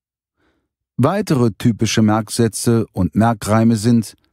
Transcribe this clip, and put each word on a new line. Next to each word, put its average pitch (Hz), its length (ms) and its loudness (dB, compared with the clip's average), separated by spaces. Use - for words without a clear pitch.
Weitere 139 540 0
typische 113 520 -2
Merksätze 110 880 0
und 90 240 -4
Merkreime 113 580 2
sind: 113 400 0